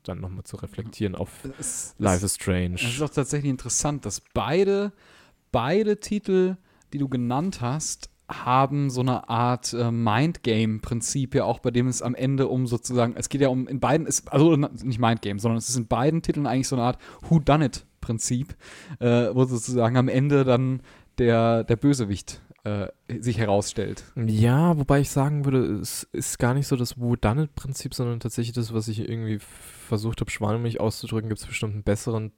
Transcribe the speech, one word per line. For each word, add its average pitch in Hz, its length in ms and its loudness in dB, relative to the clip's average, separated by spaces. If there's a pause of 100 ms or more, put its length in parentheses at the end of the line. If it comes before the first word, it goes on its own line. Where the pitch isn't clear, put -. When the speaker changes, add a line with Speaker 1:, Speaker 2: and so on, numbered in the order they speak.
Speaker 1:
dann 92 120 -8
nochmal 92 240 -10
zu - 120 -14
reflektieren 98 580 -8
auf - 160 -6 (280)
Speaker 2:
Es, - 400 -8
Speaker 1:
Life 98 260 2
Speaker 2:
es, 95 80 -2
Speaker 1:
is - 40 -4
Strange. 90 400 -2
Speaker 2:
es 90 80 -6
ist 120 180 -4
auch 147 80 -2
tatsächlich 143 400 -2
interessant, 131 560 -4
dass - 160 -6 (100)
beide, 196 600 2 (600)
beide 196 480 2
Titel, 185 560 0 (380)
die 143 40 -4
du 139 120 0
genannt 131 500 -2
hast, 131 480 -4 (180)
haben 135 640 2
so 127 120 -2
eine 127 260 -2
Art, 120 460 0
äh, 117 160 0
Mindgame-Prinzip 117 1400 0
ja 123 100 2
auch, 117 140 0
bei 127 120 -2
dem 123 180 2
es 123 140 -2
am 123 120 -4
Ende 131 340 0
um 127 180 0
sozusagen, 120 500 0
es - 120 -6
geht 139 140 -4
ja 135 60 6
um, 127 200 0
in 135 100 -4
beiden, 135 280 2
ist, - 260 -4
also 156 240 8
na-, 143 140 0 (120)
nicht 117 160 -2
Mindgame, 113 420 0
sondern 113 180 0
es 110 100 -6
ist 127 80 -2
in 117 100 -2
beiden 147 360 0
Titeln 147 240 -2
eigentlich 123 220 0
so 135 80 -2
eine 120 80 2
Art 123 140 0 (300)
Whodunit-Prinzip, 139 1300 0 (420)
äh, 120 360 4
wo 127 100 4
sozusagen 123 520 0
am 127 120 4
Ende 139 360 4
dann 127 360 2 (380)
der, 113 460 4
der 117 120 2
Bösewicht 123 640 0 (260)
äh, 104 220 -2 (320)
sich 117 180 -2
herausstellt. 101 640 0 (140)
Speaker 1:
Ja, 120 600 4
wobei 143 240 4
ich 139 100 -2
sagen 143 340 0
würde, 131 200 2 (120)
es - 260 -8
ist - 380 -8
gar 120 120 4
nicht 139 140 0
so - 80 0
das 123 240 -2
Whodunit-Prinzip, 127 960 -2
sondern 120 240 -4
tatsächlich 120 360 -4
das, 113 200 -4
was 110 140 -2
ich 110 200 -4
irgendwie 110 300 -4
versucht - 800 -6
hab, - 120 -4
schwammig 113 480 -2
auszudrücken, 110 480 -2
gibt's 107 180 -6
bestimmt 107 280 -6
einen 104 100 -8
besseren 107 540 -2